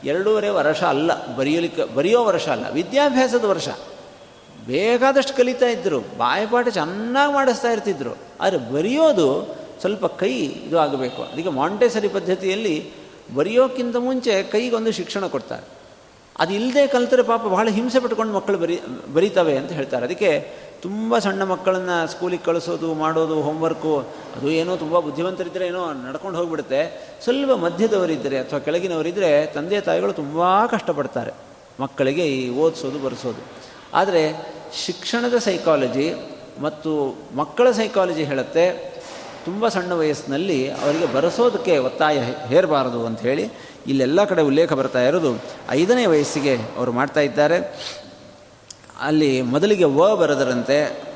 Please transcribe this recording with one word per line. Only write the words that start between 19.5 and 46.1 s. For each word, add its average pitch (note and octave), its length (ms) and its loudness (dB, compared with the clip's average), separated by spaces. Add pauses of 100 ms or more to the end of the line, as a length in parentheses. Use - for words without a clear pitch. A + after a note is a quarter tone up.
ಅಂತ C#3 140 -4
ಹೇಳ್ತಾರೆ. C3 340 -4
ಅದಕ್ಕೆ E3+ 480 0 (280)
ತುಂಬ A3 360 -2
ಸಣ್ಣ G3 260 0
ಮಕ್ಕಳನ್ನ F#3 600 0
ಸ್ಕೂಲಿಗೆ F3 380 -4
ಕಳಿಸೋದು, E3 500 -2
ಮಾಡೋದು, D#3 480 0
ಹೋಮ್‌ವರ್ಕು, D#3 580 -2 (360)
ಅದು C3+ 140 -4
ಏನೋ E3 260 0
ತುಂಬ E3 240 0
ಬುದ್ಧಿವಂತರಿದ್ದರೆ F3 680 -4
ಏನೋ F3 260 -4
ನಡ್ಕೊಂಡು C#3+ 460 -8
ಹೋಗ್ಬಿಡುತ್ತೆ. D#3 720 -4 (140)
ಸ್ವಲ್ಪ C4+ 280 2
ಮಧ್ಯದವರಿದ್ದರೆ E3+ 880 2
ಅಥವಾ C3+ 200 -4
ಕೆಳಗಿನವರಿದ್ದರೆ E3 840 2
ತಂದೆ F#3+ 360 -2
ತಾಯಿಗಳು F3+ 320 0
ತುಂಬ F3 520 2
ಕಷ್ಟಪಡ್ತಾರೆ D3 680 -4 (480)
ಮಕ್ಕಳಿಗೆ C#3 480 0
ಈ C3 220 -2
ಓದಿಸೋದು D3 500 0
ಬರೆಸೋದು. B2+ 440 -6 (500)
ಆದರೆ E3 600 0 (320)
ಶಿಕ್ಷಣದ A#3+ 520 -2
ಸೈಕಾಲಜಿ D#3 760 0 (460)
ಮತ್ತು D3+ 580 -4 (180)
ಮಕ್ಕಳ A#3 360 2
ಸೈಕಾಲಜಿ F#3 520 0
ಹೇಳುತ್ತೆ, D3 720 0 (480)
ತುಂಬ G#3 220 -2
ಸಣ್ಣ F3+ 260 -2
ವಯಸ್ಸಿನಲ್ಲಿ D3 800 0
ಅವರಿಗೆ D3+ 340 0
ಬರೆಸೋದಕ್ಕೆ E3+ 720 2
ಒತ್ತಾಯ C#3 420 2
ಹೇ-, A#2+ 280 -6
ಹೇರಬಾರದು C3 580 2
ಅಂಥೇಳಿ B2 440 -2 (380)
ಇಲ್ಲೆಲ್ಲ C3+ 360 4
ಕಡೆ F#3 180 2
ಉಲ್ಲೇಖ D3+ 320 4
ಬರ್ತಾ C3 280 0
ಇರೋದು C#3 400 2 (280)
ಐದನೇ A3 360 4
ವಯಸ್ಸಿಗೆ C#3+ 520 2 (200)